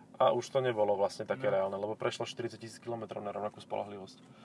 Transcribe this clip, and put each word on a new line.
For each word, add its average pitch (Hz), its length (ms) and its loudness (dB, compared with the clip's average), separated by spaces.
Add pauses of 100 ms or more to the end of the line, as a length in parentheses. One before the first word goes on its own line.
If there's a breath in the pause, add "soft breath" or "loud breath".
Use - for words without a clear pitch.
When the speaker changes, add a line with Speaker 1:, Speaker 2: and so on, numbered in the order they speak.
(160 loud breath)
Speaker 1:
a - 160 6
už - 160 0
to 139 120 2
nebolo 107 360 4
vlastne 98 280 0
také 101 240 0
Speaker 2:
No. 101 100 4
Speaker 1:
reálne, 98 180 2
lebo 104 200 -4
prešlo - 280 -2
štyridsať 117 340 -6
tisíc 110 220 -12
kilometrov 110 400 -8
na 101 120 -6
rovnakú 101 280 -6
spoľahlivosť. 101 600 -8 (260 loud breath)